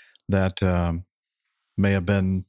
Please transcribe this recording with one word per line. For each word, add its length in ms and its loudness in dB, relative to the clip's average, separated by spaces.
that, 360 0
um, 420 0
may 180 2
have 120 -2
been 440 0